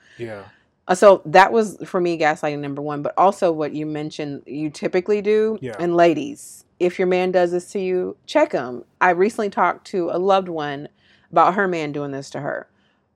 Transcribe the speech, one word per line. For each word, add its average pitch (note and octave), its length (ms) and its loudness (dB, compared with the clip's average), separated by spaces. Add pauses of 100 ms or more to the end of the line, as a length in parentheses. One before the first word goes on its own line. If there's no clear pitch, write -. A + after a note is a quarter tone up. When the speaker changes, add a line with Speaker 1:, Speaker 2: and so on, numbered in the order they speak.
(180)
Speaker 1:
Yeah. G#2+ 260 -12 (440)
Speaker 2:
Uh, F#3 60 2
so G3 320 8
that F#3+ 260 6
was, G#3+ 320 -2
for F#3 160 -4
me, F3 180 -2
gaslighting D3+ 420 -2
number C#3+ 220 -8
one. D3 200 -6
But - 140 -4
also F#3 360 2
what D#3 220 -4
you D3+ 120 -6
mentioned D3+ 600 -8
you D3+ 240 -6
typically G3+ 520 -2
do. G#3+ 380 0
Speaker 1:
Yeah. A#2+ 180 -10
Speaker 2:
And E3+ 180 0
ladies, D#3 680 0 (160)
if F3+ 180 0
your F#3 100 0
man F#3 240 0
does F3+ 200 2
this F3 200 -6
to G3+ 80 -4
you, F#3 360 -4 (100)
check D#4 260 0
him. B2 320 -6 (160)
I F3+ 100 4
recently G3 400 0
talked F3+ 380 -2
to F3 220 -4
a D#3+ 80 -2
loved F#3+ 300 2
one D3 400 -8 (420)
about D#3+ 240 4
her G3 140 0
man D#3+ 240 -4
doing C#3+ 200 -6
this C#3 180 -12
to C#3 100 -10
her. - 280 -8 (480)